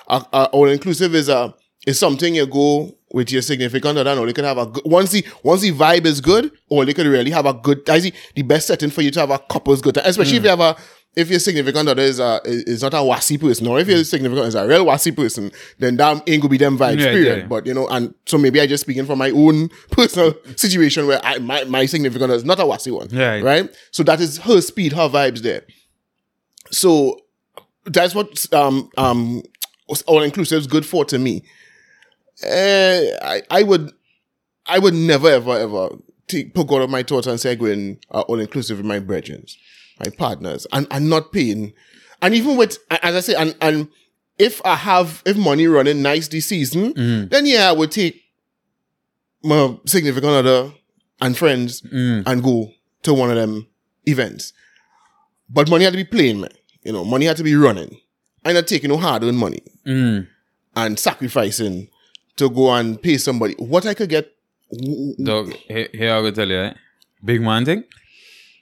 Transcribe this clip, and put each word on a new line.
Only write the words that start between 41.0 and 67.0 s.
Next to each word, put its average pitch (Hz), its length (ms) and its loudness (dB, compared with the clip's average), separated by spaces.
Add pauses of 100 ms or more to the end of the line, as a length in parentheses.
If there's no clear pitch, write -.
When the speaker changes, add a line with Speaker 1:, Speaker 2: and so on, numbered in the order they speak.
Speaker 1:
not 160 220 -2
paying. 107 400 -4 (500)
And 190 120 2
even 254 220 0
with, 233 220 2 (140)
a-, 165 120 -2
as 175 120 0
I 185 40 -2
say, 180 140 -2
and, 160 260 -2
and 156 280 0 (500)
if 233 260 2
I 175 120 2
have, 180 500 0
if 202 100 0
money 160 300 2
running 147 360 4
nice 151 260 -2
this 156 180 -6
season, 175 480 -2
Speaker 2:
Mm. 113 360 -2
Speaker 1:
then 285 160 2
yeah, 226 240 4
I - 20 4
would 156 180 0
take 185 320 -4 (1200)
my 151 340 2 (100)
significant 147 460 0
other 131 400 2 (480)
and 127 160 -2
friends 123 460 0
Speaker 2:
Mm. 123 440 -2
Speaker 1:
and 127 160 0
go 117 280 0 (320)
to 151 120 2
one 127 160 2
of 117 60 0
them 107 300 -4 (400)
events. 135 460 -4 (960)
But 147 180 2
money 170 160 4
had 185 80 4
to 185 40 -4
be 190 80 -4
playing, 127 360 2
man. - 100 -10 (320)
You 110 100 -10
know, 92 120 -6
money 127 220 0
had 160 120 0
to 165 40 -6
be 151 140 2
running. 117 400 2 (480)
I'm 170 100 0
not 170 140 0
taking 143 220 -2
no 143 60 2
hard-earned 123 420 0
money 98 240 -4 (240)
Speaker 2:
Mm. 120 420 -2 (480)
Speaker 1:
and 110 220 -4
sacrificing 110 920 -4 (500)
to 139 120 2
go 127 220 2
and 113 280 -2
pay 160 180 0
somebody. 117 400 -4
What 147 280 0
I 208 80 -4
could 202 140 -4
get, 156 240 -4 (400)
w-, 131 440 -8
w-, 135 80 -8
Speaker 2:
Dog, 107 280 -4
he-, 110 400 -10
here 113 220 -2
I 110 60 0
will 110 120 -2
tell 104 160 -2
you, 92 100 -2
eh? 95 140 -6 (520)